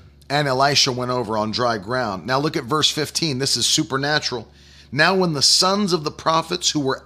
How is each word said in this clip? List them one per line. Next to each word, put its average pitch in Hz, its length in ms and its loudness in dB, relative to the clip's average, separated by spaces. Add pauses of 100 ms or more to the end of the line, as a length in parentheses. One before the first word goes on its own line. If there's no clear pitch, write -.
(280)
and 147 180 0
Elisha 135 460 2
went 123 180 -4
over 113 260 -2
on 107 140 0
dry 117 280 0
ground. 101 480 -4
Now 131 120 2
look 156 180 -2
at 156 60 -2
verse 143 280 0
fifteen. 143 480 -4
This - 180 0
is 120 100 0
supernatural. 143 800 -2 (460)
Now 165 220 4
when 180 180 2
the 139 100 0
sons 196 500 2
of 156 120 0
the 151 80 -4
prophets 160 580 -2
who 156 80 -2
were 131 280 -2